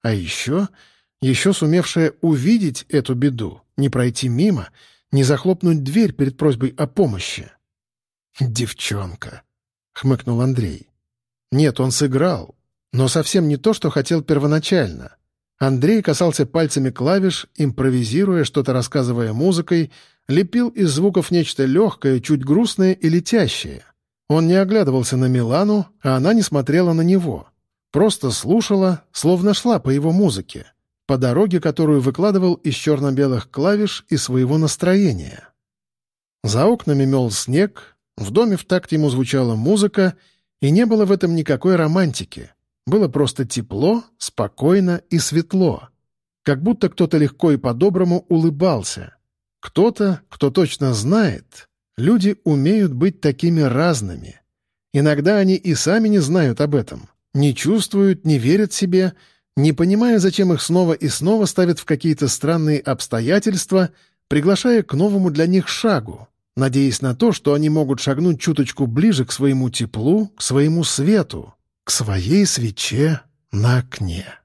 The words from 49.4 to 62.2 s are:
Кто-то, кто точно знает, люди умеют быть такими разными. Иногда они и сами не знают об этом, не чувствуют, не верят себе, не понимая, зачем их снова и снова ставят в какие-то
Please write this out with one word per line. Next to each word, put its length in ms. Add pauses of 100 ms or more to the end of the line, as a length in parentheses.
Кто-то, 680
кто 220
точно 420
знает, 760 (280)
люди 460
умеют 500
быть 280
такими 400
разными. 800 (520)
Иногда 440
они 180
и 180
сами 340
не 120
знают 420
об 140
этом, 340 (240)
не 220
чувствуют, 680
не 120
верят 360
себе, 400 (440)
не 160
понимая, 460
зачем 340
их 80
снова 320
и 140
снова 380
ставят 340
в 60
какие-то 420